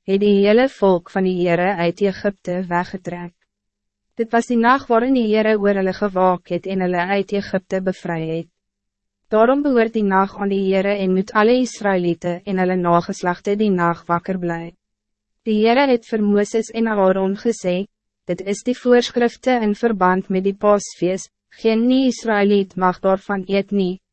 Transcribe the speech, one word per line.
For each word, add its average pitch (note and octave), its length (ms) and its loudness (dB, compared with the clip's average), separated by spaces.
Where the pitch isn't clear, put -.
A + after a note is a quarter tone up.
het G3 160 0
die G#3 220 4
hele A3 260 4
volk F#3+ 420 0
van F#3+ 140 -2
die F#3 140 -2
Heere F3 400 0
uit E3+ 320 -2
Egypte F#3+ 480 -6
weggetrek. F3 640 -6
Dit A3+ 120 -4
was A#3 180 2
die A#3+ 100 0
nacht B3+ 320 2
waarin B3 240 2
die A3+ 140 0
Heere G#3+ 260 2
oor G3+ 240 0
hulle F#3+ 160 -2
gewaak F#3 560 0
het F3 160 -4
en F#3 160 -2
hulle F3+ 240 -2
uit G3 300 -4
Egypte F#3+ 420 -4
bevry F3+ 460 -4
het. E3 220 -6
Daarom B3 300 4
behoort A#3 320 2
die G#3+ 100 0
nacht G3 320 0
aan G3+ 160 -4
die G3 140 -2
Heere F#3+ 260 0
en F#3+ 220 0
moet F#3+ 180 -2
alle A3 300 2
Israëlieten F3+ 840 -2
en F#3+ 160 -2
hulle F#3 160 0
nageslachte F3 800 -2
die G#3+ 160 2
nacht E3+ 400 -2
wakker F3+ 300 -4
bly. E3+ 320 -8
Die G#3+ 140 0
Heere B3 260 4
het A#3+ 160 2
vir A3 160 -4
Mooses G#3 540 0
en A3+ 180 -2
Aaron F#3+ 480 2
gesê, F#3+ 460 -2
Dit F3+ 180 -6
is G3+ 160 -6
die B3 160 -2
voorskrifte B3 840 2
in G#3 100 0
verband F#3 540 0
met F#3 160 -2
die G3 100 -2
Paasfees, G3 720 0
geen A3+ 260 2
nie-Israëliet G#3+ 880 2
mag F#3 260 0
daarvan F#3+ 460 -2
eet G3 240 -2
nie, F#3 260 -2